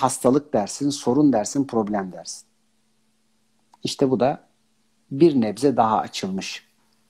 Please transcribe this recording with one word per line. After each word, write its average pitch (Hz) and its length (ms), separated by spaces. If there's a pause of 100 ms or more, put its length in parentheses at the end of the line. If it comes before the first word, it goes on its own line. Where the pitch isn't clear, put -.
hastalık 131 520
dersin, 120 360
sorun 135 420
dersin, 117 320
problem 104 480
dersin. - 300 (1400)
İşte - 260
bu 120 100
da 135 240 (640)
bir 139 300
nebze 113 360
daha 110 220
açılmış - 720 (420)